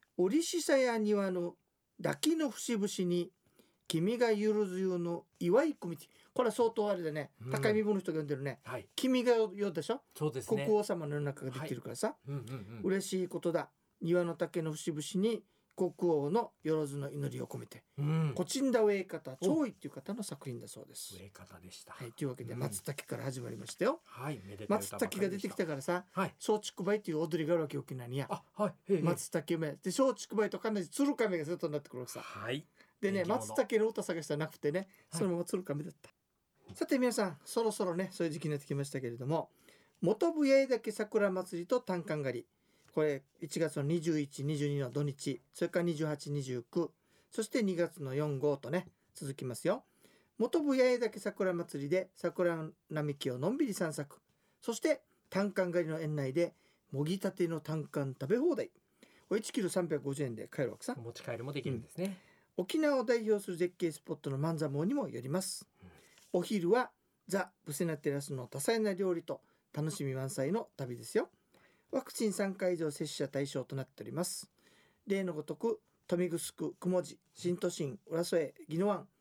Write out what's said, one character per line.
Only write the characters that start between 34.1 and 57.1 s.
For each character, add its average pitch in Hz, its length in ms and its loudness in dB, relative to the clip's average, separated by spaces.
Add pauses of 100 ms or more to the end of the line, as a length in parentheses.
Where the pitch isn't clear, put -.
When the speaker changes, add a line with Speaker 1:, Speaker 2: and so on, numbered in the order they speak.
Speaker 1:
し - 40 -10
た 151 80 -2
ら 143 40 0
な 151 100 0
く - 100 -16
て 147 140 0
ね、 180 80 0
Speaker 2:
は 196 40 -8
い。 - 40 -14 (300)
Speaker 1:
そ - 60 2
の 185 80 2
ま 170 60 0
ま 175 60 -2
鶴 185 180 -2
亀 151 220 -4
だ 170 60 -8
っ - 120 -20
た。 - 80 -20 (640)
さ - 100 -2
て 302 140 2
皆 247 140 4
さ 208 140 2
ん、 160 180 -6
そ - 180 -2
ろ 220 80 2
そ 208 140 -2
ろ 180 100 0
ね、 185 180 0
そ - 120 0
う - 20 2
い 160 40 0
う - 20 -4
時 156 80 -4
期 - 60 -8
に 151 60 0
な 147 40 0
っ 139 40 -4
て - 60 -20
き - 80 -2
ま 139 80 0
し 139 80 -4
た 143 100 -6
け 127 80 -4
れ 117 80 -6
ど 123 100 -6
も、 156 240 0 (520)
本 269 300 4
部 302 140 2
八 269 80 8
重 269 120 8
岳 233 240 0
桜 208 400 2
祭 185 300 -2
り 175 80 -6
と 247 120 4
単 180 220 -2
管 151 220 -2
狩 123 160 -2
り。 - 60 -20 (460)
こ 156 100 2
れ、 143 200 2 (180)
一 156 200 -6
月 156 160 2
の 147 60 0
二 160 180 2
十 156 180 2
一、 143 240 -4
二 147 140 0
十 143 120 0
二 143 100 0
の 135 120 -2
土 131 120 0
日、 143 400 -2 (100)
そ - 120 0
れ 170 40 0
か 175 120 2
ら 170 40 2
二 175 100 2
十 151 120 0
八、 147 240 -4
二 143 120 -2
十 127 200 -4
九、 165 280 -2 (400)
そ - 120 -4
し 214 60 -4
て 262 140 0
二 190 140 2
月 165 260 -2
の 131 120 -4
四、 147 240 0
五 143 180 2
と 127 140 -10
ね、 185 180 0 (260)
続 135 200 -8
き 139 100 -8
ま 127 100 -4
す - 140 -2
よ。 214 160 0 (540)
本 247 240 2
部 285 120 4
八 262 80 6
重 247 160 6
岳 220 220 -2
桜 196 320 0
祭 160 320 -4
り 143 60 -4
で 185 260 2
桜 165 540 0 (180)
並 151 260 -2
木 143 160 -2
を 123 80 -4
の 139 120 2
ん 269 80 -2
び 311 80 2
り 208 80 -2
散 165 180 0
策。 143 280 -8 (420)
そ 233 100 -4
し 220 80 -6
て、 311 220 2 (260)
単 196 240 0
管 185 180 0
狩 175 140 2
り 156 60 -2
の 156 100 -2
園 151 160 -2
内 135 160 0
で、 170 220 2 (360)
も 139 140 0
ぎ 175 160 0